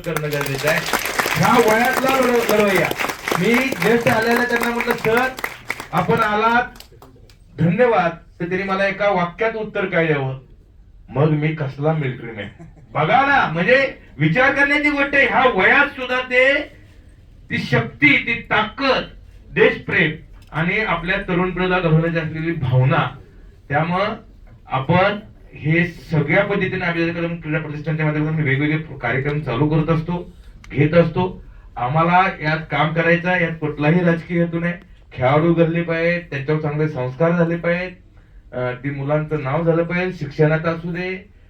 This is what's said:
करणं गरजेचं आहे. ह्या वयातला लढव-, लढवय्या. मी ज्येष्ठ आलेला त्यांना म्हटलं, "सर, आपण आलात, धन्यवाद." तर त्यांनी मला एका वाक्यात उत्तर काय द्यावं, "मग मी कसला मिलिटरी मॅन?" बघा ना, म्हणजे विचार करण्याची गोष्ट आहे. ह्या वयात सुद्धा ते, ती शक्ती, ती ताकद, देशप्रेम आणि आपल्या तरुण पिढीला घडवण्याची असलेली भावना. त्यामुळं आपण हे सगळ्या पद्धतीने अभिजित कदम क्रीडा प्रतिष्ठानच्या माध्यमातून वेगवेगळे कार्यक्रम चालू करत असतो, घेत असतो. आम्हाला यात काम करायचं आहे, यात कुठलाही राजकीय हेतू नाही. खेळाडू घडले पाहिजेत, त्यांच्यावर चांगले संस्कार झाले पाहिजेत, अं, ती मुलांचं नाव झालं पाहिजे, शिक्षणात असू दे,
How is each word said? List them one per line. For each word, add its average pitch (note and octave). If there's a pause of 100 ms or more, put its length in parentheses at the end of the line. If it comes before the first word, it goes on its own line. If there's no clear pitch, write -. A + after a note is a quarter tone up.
करणं D3+
गरजेचं C#3+
आहे. D#3+ (560)
ह्या A#3
वयातला B3
लढव-, A#3+
लढवय्या. G3+ (520)
मी G#3
ज्येष्ठ A#3
आलेला A#3
त्यांना A#3
म्हटलं, A#3
"सर, A#3 (640)
आपण A3
आलात, A3+ (960)
धन्यवाद." F#3+ (280)
तर E3+
त्यांनी F#3+
मला G3
एका G3
वाक्यात F#3+
उत्तर G#3
काय E3
द्यावं, C3+ (720)
"मग D3+
मी D3+
कसला D3
मिलिटरी B2
मॅन?" G2+ (460)
बघा F#3
ना, C4+
म्हणजे B3+ (220)
विचार A#3+
करण्याची D4
गोष्ट C#4
आहे. C4+
ह्या A#3+
वयात A3+
सुद्धा B3+
ते, B3+ (880)
ती -
शक्ती, A#3+
ती A#3
ताकद, A3 (500)
देशप्रेम D#3+ (400)
आणि F3+
आपल्या F#3
तरुण F3+
पिढीला F#3
घडवण्याची E3
असलेली D#3+
भावना. C3+ (520)
त्यामुळं F3+ (520)
आपण F3+ (340)
हे E3
सगळ्या D#3+
पद्धतीने F#3
अभिजित E3+
कदम E3+
क्रीडा D3+
प्रतिष्ठानच्या D#3
माध्यमातून D3+
वेगवेगळे D3
कार्यक्रम D3
चालू C3
करत D#3
असतो, E3+ (380)
घेत D3+
असतो. E3+ (320)
आम्हाला E3+ (140)
यात D#3 (140)
काम D3+
करायचं E3
आहे, F3+
यात E3 (100)
कुठलाही D3+
राजकीय E3+
हेतू E3
नाही. F3 (400)
खेळाडू D3+
घडले E3
पाहिजेत, E3+
त्यांच्यावर C#3+
चांगले D3+
संस्कार C3
झाले E3+
पाहिजेत, F3 (600)
अं, B2
ती C#3+
मुलांचं D3
नाव D3
झालं E3
पाहिजे, F3+
शिक्षणात D#3
असू E3
दे, F#3 (200)